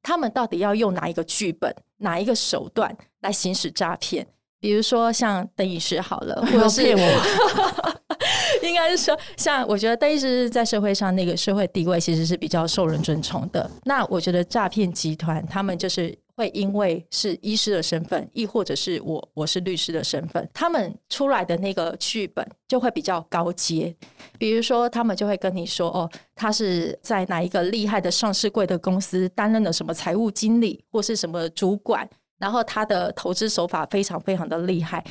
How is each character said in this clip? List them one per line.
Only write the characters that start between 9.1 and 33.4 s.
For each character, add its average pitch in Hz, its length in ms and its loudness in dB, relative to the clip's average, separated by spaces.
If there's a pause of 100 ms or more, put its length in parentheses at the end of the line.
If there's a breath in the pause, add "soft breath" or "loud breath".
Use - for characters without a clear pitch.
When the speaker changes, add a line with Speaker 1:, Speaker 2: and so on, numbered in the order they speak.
Speaker 1:
像 277 320 0
我 208 80 2
觉 202 100 0
得 226 100 4
邓 285 140 4
医 302 80 2
师 254 300 2
在 233 160 2
社 220 160 2
会 202 120 4
上 196 220 2
那 185 120 2
个 170 100 2
社 - 180 0
会 196 140 2
地 170 180 0
位 175 140 2
其 165 160 2
实 160 80 2
是 165 120 2
比 - 120 -6
较 165 180 2
受 175 200 2
人 156 160 0
尊 151 200 0
崇 156 300 -4
的。 - 180 -2 (140)
那 262 220 0
我 185 120 -2
觉 180 140 0
得 175 100 2
诈 202 260 0
骗 196 220 0
集 160 240 -2
团 160 320 -2
他 196 160 -4
们 190 140 -2
就 185 120 -2
是 175 280 -2 (180)
会 226 140 -2
因 202 240 -2
为 185 380 0
是 - 320 -2
医 214 120 -2
师 214 180 0
的 175 100 2
身 160 220 -2
份， 156 280 -4
亦 226 140 -4
或 202 180 -2
者 151 100 -4
是 165 300 -2
我， - 300 -6
我 202 120 -4
是 185 140 -2
律 180 160 -4
师 - 160 -4
的 160 100 -2
身 156 260 -4
份， - 260 -4
他 339 160 0
们 254 220 0 (180)
出 277 180 0
来 240 160 2
的 170 140 0
那 196 140 -4
个 165 280 -4
剧 208 260 -4
本 - 180 -6 (220)
就 254 140 0
会 247 100 2
比 - 120 -4
较 180 260 -2
高 170 240 0
阶。 165 420 -2 (440 loud breath)
比 220 120 0
如 226 120 2
说 240 260 2
他 233 160 -2
们 220 100 0
就 202 120 -2
会 202 100 2
跟 190 180 -2
你 175 120 -4
说， - 240 -2
哦， 165 200 -4 (240 loud breath)
他 220 160 -2
是 185 520 0
在 196 240 0
哪 175 160 -2
一 180 60 -2
个 180 160 0
厉 208 220 -2
害 208 140 0
的 175 100 -2
上 208 220 0
市 196 160 0
柜 202 180 0
的 185 120 0
公 185 200 0
司 185 300 0
担 208 240 0
任 220 100 4
了 180 100 2
什 - 120 -2
么 165 80 -4
财 170 240 -2
务 220 140 0
经 220 300 2
理 214 300 0
或 220 120 0
是 220 120 -2
什 196 140 -2
么 165 220 -4
主 196 260 0
管， - 320 -2 (300 soft breath)
然 196 140 -2
后 233 100 2
他 220 220 -2
的 180 280 0
投 - 200 -4
资 220 160 0